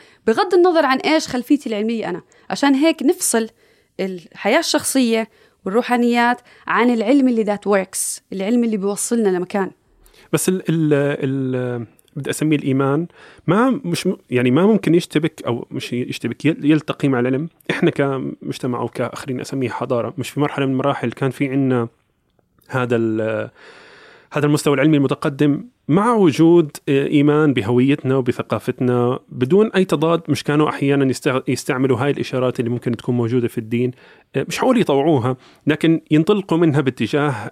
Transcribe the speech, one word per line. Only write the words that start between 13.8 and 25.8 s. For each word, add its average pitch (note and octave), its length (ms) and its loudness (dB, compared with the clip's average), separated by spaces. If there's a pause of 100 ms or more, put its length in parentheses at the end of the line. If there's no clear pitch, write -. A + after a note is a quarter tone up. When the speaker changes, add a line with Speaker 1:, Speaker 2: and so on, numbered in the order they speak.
Speaker 2:
مش E3+ 220 -4
م-، F#3+ 100 0 (140)
يعني B2 200 2
ما D#3+ 160 4
ممكن F#3+ 280 4
يشتبك E3 520 -2
أو A#2+ 240 -4
مش - 220 -8
يشتبك، B2 540 -6
يل-، D#3 180 0
يلتقي D3 440 0
مع B2+ 120 2
العلم. C3 280 -2 (220)
إحنا F3 200 2
كمجتمع C3+ 920 -4
أو A#2+ 80 -4
كآخرين B2+ 520 -8
أسميه C3+ 280 -6
حضارة، A#2+ 500 -4
مش B2 120 -8
في C3+ 100 -6
مرحلة C#3 260 -2
من C3+ 60 -2
المراحل C3 400 -2
كان C3+ 180 -4
في C#3 180 -4
عنا B2+ 400 0 (800)
هذا B2 280 0
ال-، A2 520 -2 (840)
هذا D3 140 0
المستوى D3 280 2
العلمي D3 220 4
المتقدم C#3+ 680 0 (240)